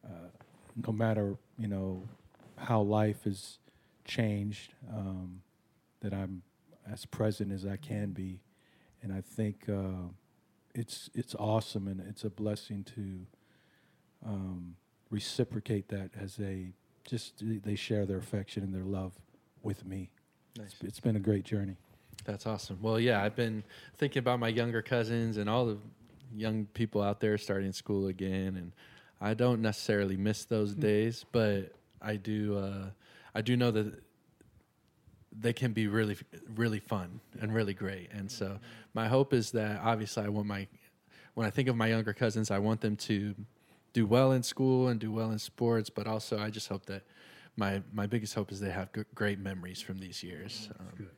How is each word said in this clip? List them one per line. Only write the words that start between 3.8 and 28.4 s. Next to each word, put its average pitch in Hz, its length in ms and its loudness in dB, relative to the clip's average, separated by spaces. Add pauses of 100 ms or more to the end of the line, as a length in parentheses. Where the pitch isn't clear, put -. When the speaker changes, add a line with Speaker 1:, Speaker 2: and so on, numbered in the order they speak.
Speaker 1:
changed, 104 680 -2 (200)
um, 92 480 -6 (600)
that 101 120 -4
I'm 95 300 -4 (480)
as - 160 -10
present 104 460 0
as 95 140 -4
I 98 100 -2
can 104 340 -4
be. 92 300 -6 (600)
And 101 100 -4
I 95 80 -2
think, 107 480 -2
uh, 95 400 -2 (680)
it's, - 400 -8
it's - 220 -4
awesome, 107 520 0
and 95 120 -4
it's 101 240 -10
a 107 60 -2
blessing 104 520 -4 (120)
to, 95 320 -8 (1000)
um, 92 500 -6 (340)
reciprocate 107 760 -2
that 95 220 -6 (100)
as 98 160 -8
they 95 360 -6 (320)
just, - 360 -6
they 107 340 -2
share 104 320 0
their 95 120 0
affection 101 440 -4
and 95 120 -2
their 92 100 -4
love 95 280 -2 (500)
with 98 220 -4
me. 95 260 -6 (460)
Speaker 2:
Nice. 107 180 -10
Speaker 1:
It's, - 80 -12
it's - 180 -8
been 110 160 2
a 101 40 2
great 101 240 4
journey. 98 320 -2 (480)
Speaker 2:
That's 101 220 -6
awesome. 101 340 -4
Well, 110 200 2
yeah, 113 220 6
I've 107 140 2
been 110 280 0 (320)
thinking 139 240 2
about 123 180 4
my 117 100 2
younger 117 340 2
cousins 113 540 2
and 104 140 0
all 120 160 4
the 104 120 0 (580)
young 110 380 0
people 107 280 2
out 101 180 2
there 107 180 4
starting 98 340 0
school 98 340 0
again, 95 500 0